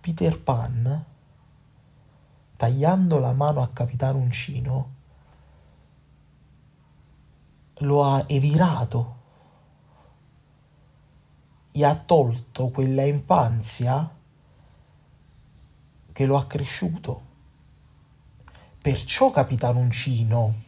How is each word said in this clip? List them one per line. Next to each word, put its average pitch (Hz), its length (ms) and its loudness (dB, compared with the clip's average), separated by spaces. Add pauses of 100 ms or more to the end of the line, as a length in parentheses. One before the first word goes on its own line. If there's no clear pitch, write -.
Peter 165 400 -2
Pan 123 640 -2 (1500)
tagliando 156 640 2
la 127 140 0
mano 143 300 0
a 123 60 -2
Capitan 131 480 -2
Uncino, 131 800 -4 (2750)
lo 143 240 2
ha 139 220 2
evirato, 143 880 0 (2500)
gli 143 140 0
ha 147 100 6
tolto 131 760 0
quella 131 360 0
infanzia 135 1040 0 (2000)
che - 140 -2
lo 135 140 4
ha 135 80 -2
cresciuto. - 760 -6 (1600)
Perciò - 500 0
Capitan 123 460 0
Uncino 117 800 0 (140)